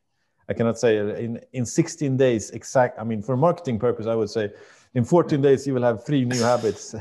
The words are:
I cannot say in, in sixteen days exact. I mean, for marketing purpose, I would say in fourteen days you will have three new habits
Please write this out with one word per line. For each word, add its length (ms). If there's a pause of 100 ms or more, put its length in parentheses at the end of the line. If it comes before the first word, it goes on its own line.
(480)
I 60
cannot 240
say 140 (320)
in, 160 (120)
in 140
sixteen 500
days 340
exact. 500
I 40
mean, 160
for 160
marketing 440
purpose, 260
I 80
would 160
say 220 (420)
in 100
fourteen 380
days 240
you 80
will 160
have 140
three 200
new 180
habits 580